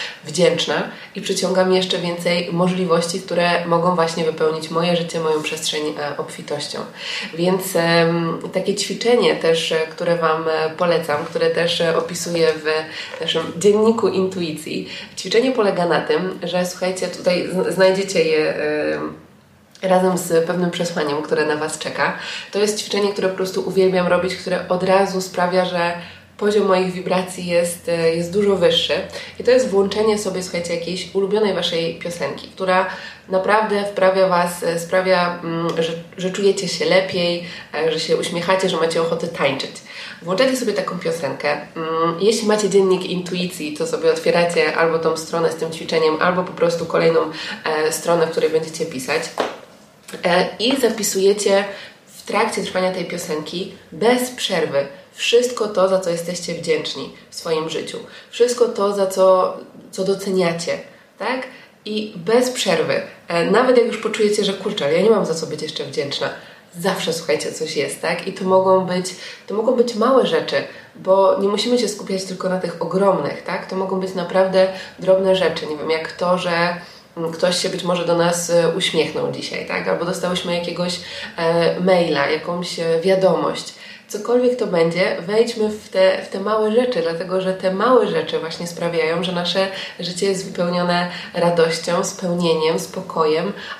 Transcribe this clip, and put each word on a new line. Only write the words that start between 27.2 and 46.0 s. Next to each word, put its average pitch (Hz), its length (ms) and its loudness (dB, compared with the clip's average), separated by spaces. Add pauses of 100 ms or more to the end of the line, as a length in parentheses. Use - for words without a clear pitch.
jest, 175 440 0
e, 165 260 2
jest 170 180 -2
dużo 202 220 4
wyższy. 165 380 4 (460)
I - 40 -8
to 240 80 4
jest 220 180 6
włączenie 208 480 2
sobie, 185 260 -4
słuchajcie, 170 320 -4
jakiejś 175 400 -6
ulubionej 196 380 2
Waszej 165 420 -2
piosenki, 151 520 -6
która 190 420 0 (400)
naprawdę 202 560 2
wprawia 190 420 4
Was, 175 360 0
e, 170 160 0
sprawia, 175 640 0
mm, 165 400 -2
że, - 100 -4 (240)
że 185 140 -4
czujecie 196 360 0
się - 180 -4
lepiej, 175 580 0 (300)
e, 160 180 0
że 160 80 -2
się 165 180 0
uśmiechacie, 185 520 0
że 170 80 -2
macie 165 240 0
ochotę 165 260 -2
tańczyć. 135 440 -4 (500)
Włączacie 254 360 0
sobie 208 160 -2
taką 180 260 -4
piosenkę. 147 520 -4 (240)
Mm, 165 440 -2
jeśli 214 280 2
macie 208 220 2
dziennik 185 360 4
intuicji, 180 720 -6
to 160 100 -4
sobie 160 240 2
otwieracie 165 640 2
albo 165 240 2
tą 160 180 0
stronę 165 340 -2
z - 40 -6
tym 160 160 -4
ćwiczeniem, 160 500 0